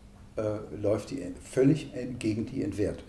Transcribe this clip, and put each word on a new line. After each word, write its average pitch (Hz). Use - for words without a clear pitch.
äh, 113
läuft 104
die -
völlig 143
en-, 127
gegen 110
die 135
Entwert-, 98